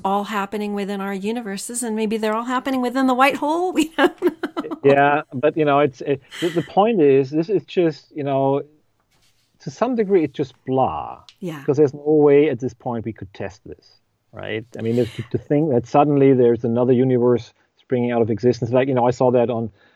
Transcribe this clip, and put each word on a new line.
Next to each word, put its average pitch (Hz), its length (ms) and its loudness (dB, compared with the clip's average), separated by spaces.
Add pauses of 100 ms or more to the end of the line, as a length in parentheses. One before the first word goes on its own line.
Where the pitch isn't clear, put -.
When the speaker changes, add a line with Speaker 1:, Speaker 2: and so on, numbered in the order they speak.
Speaker 1:
all 202 200 0
happening 208 500 -6
within 202 260 -6
our 196 140 -6
universes, 214 680 -8
and 220 140 -4
maybe 220 200 -2
they're 214 180 -2
all 226 100 -4
happening 254 360 -4
within 247 260 -2
the 254 80 2
white 269 220 2
hole? 330 360 -2
<laughs> 330 80 0
We 311 160 0
don't 302 260 0
know. 349 80 2 (540)
Speaker 2:
Yeah, 143 380 4 (120)
but, 151 220 0
you 156 80 0
know, 143 160 4
it's, 147 220 -2
it, 143 200 -4 (180)
the, 170 100 -2
the 165 120 -2
point 208 400 0
is, 135 280 4
this 160 180 -2
is 196 160 -2
just, 165 500 -4
you 147 100 -8
know, 135 380 0 (1000)
to - 100 -12
some 247 240 -2
degree, 196 300 2
it's 139 80 -6
just - 220 -8 (100)
blah. 123 560 -4 (200)
Speaker 1:
Yeah. 160 180 -10
Speaker 2:
Because 139 180 -2
there's 143 160 4
no 147 120 -16
way 147 440 6
at 127 120 -4
this 127 120 -6
point 117 320 -8
we 113 80 -8
could 98 220 -16
test 98 320 -14
this, - 300 -20 (360)
right? 104 320 -10 (140)
I 110 40 -10
mean, 113 160 0
if, 120 160 -2 (160)
to 120 80 -6
think 151 320 0
that 120 160 0
suddenly 143 460 4
there's 120 320 2
another 123 300 0
universe 123 580 2 (260)
springing 120 320 -4
out 117 120 0
of 107 80 0
existence, 120 400 0
like, 127 180 2
you 139 60 -2
know, 120 120 2
I 123 40 4
saw 127 220 0
that 120 180 2
on, 113 200 -6 (260)